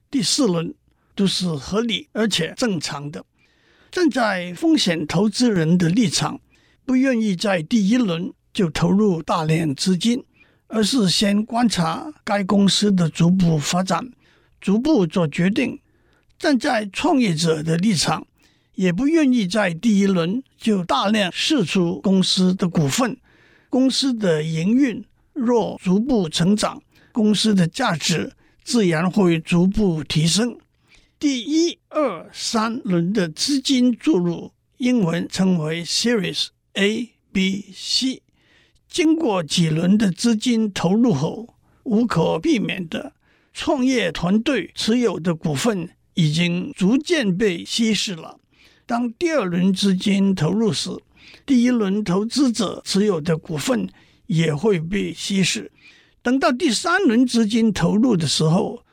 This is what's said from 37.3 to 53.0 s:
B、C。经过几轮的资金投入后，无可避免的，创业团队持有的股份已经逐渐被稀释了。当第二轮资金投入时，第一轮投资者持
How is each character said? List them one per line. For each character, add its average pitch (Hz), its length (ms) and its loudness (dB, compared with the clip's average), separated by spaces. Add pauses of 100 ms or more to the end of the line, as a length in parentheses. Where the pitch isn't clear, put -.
B、 196 420 0
C。 - 480 -4 (680)
经 320 280 2
过 294 260 0
几 160 260 0
轮 180 300 2
的 208 140 2
资 233 240 0
金 220 360 0
投 180 220 -2
入 233 180 4
后， 170 440 -4 (300)
无 233 200 2
可 170 320 0
避 262 220 0
免 175 280 -6
的， - 260 -10 (380)
创 294 320 -2
业 240 280 0
团 185 280 0
队 240 360 -2
持 233 240 0
有 214 200 0
的 170 140 -2
股 160 220 -4
份 185 340 -2 (240)
已 156 180 2
经 175 440 -2
逐 196 200 2
渐 294 400 0
被 196 300 -2
稀 220 300 0
释 190 180 -4
了。 - 240 -16 (480)
当 240 280 -4
第 339 180 -2
二 285 120 0
轮 180 300 0
资 190 220 0
金 196 400 0
投 165 180 0
入 214 180 0
时， 165 200 -6 (560)
第 247 160 4
一 247 80 2
轮 214 320 0
投 190 200 0
资 247 280 0
者 208 340 -4
持 190 200 0